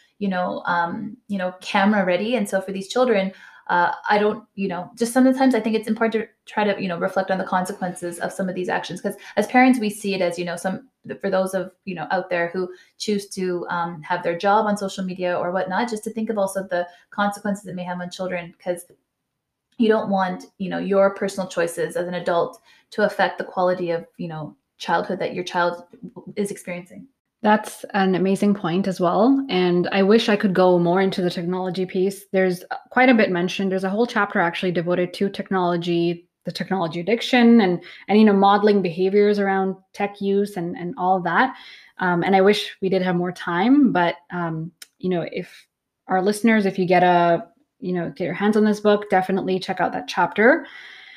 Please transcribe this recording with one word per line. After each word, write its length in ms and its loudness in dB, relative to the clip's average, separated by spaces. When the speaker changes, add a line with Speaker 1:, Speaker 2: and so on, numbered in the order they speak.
Speaker 1:
you 100 -4
know, 380 -2
um, 500 -2
you 100 -6
know, 240 -4
camera 440 2
ready. 300 0
And 140 -2
so 100 0
for 120 -8
these 160 -8
children, 440 2
uh, 260 2
I 80 2
don't, 260 0
you 120 -4
know, 280 -8
just 180 -2
sometimes 420 4
I 40 0
think 160 0
it's 120 -4
important 360 0
to 280 -20
try 120 -2
to, 180 0
you 80 -4
know, 80 -6
reflect 340 -2
on 60 0
the 80 -4
consequences 720 -6
of 140 -6
some 160 -4
of 60 -6
these 120 -6
actions. 320 -6
'Cause 160 -8
as 100 0
parents, 320 6
we 100 -2
see 240 -6
it 80 -2
as, 160 -2
you 60 -4
know, 140 -6
some, 320 -6
for 80 -4
those 240 -2
of, 180 -4
you 100 -8
know, 160 -8
out 180 -2
there 200 -2
who 240 -6
choose 320 -4
to, 400 -4
um, 320 -6
have 220 -4
their 140 -2
job 280 2
on 100 0
social 300 -6
media 320 -4
or 140 -4
whatnot, 380 -2
just 140 -8
to 60 -8
think 200 -6
of 80 -4
also 260 -2
the 220 -4
consequences 540 -4
it 100 -12
may 80 -8
have 180 -8
on 80 -10
children, 520 -8
'cause 240 -6
you 100 2
don't 220 2
want, 380 -2
you 120 -8
know, 80 -6
your 380 2
personal 320 -6
choices 480 -4
as 120 -4
an 80 -8
adult 440 -2
to 120 -2
affect 340 0
the 60 -6
quality 480 0
of, 140 -4
you 100 -8
know, 280 -10
childhood 400 -2
that 160 -6
your 120 -8
child 400 -2
is 160 -4
experiencing. 560 -14
Speaker 2:
That's 400 0
an 180 2
amazing 400 2
point 340 -2
as 120 -4
well. 500 4
And 420 2
I 120 2
wish 260 4
I 60 4
could 180 2
go 240 6
more 240 2
into 220 0
the 80 0
technology 560 -4
piece. 440 -2
There's 320 0
quite 180 4
a 60 6
bit 160 4
mentioned. 400 -2
There's 120 -2
a 60 -2
whole 160 0
chapter 340 -2
actually 320 0
devoted 440 0
to 120 -2
technology, 1000 -2
the 80 -10
technology 480 -4
addiction 600 4
and, 200 2
and, 120 4
you 60 8
know, 80 8
modeling 500 6
behaviors 560 2
around 360 0
tech 280 -6
use 340 0
and, 220 -6
and 220 -8
all 220 2
that. 340 0
Um, 260 0
and 120 4
I 60 6
wish 380 2
we 100 -2
did 120 2
have 140 0
more 160 -2
time, 600 4
but, 260 0
um, 400 -6
you 100 -4
know, 220 -2
if 340 -12
our 140 0
listeners, 460 2
if 100 -4
you 80 0
get 160 4
a, 460 4
you 140 -6
know, 160 -4
get 160 -6
your 100 -4
hands 200 2
on 100 4
this 140 2
book, 300 2
definitely 480 0
check 240 -6
out 120 0
that 140 -8
chapter. 600 2